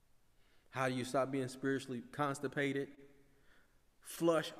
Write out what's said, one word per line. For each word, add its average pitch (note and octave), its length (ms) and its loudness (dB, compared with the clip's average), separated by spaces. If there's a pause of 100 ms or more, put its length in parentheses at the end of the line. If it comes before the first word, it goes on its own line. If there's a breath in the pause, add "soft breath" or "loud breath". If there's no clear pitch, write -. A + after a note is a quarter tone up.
(720 soft breath)
How C3 180 2
do C3 60 2
you B2 100 0
stop C3 260 2
being C3+ 180 0
spiritually C3 540 -2 (100)
constipated? C#3 760 0 (1120 soft breath)
Flush E3 600 2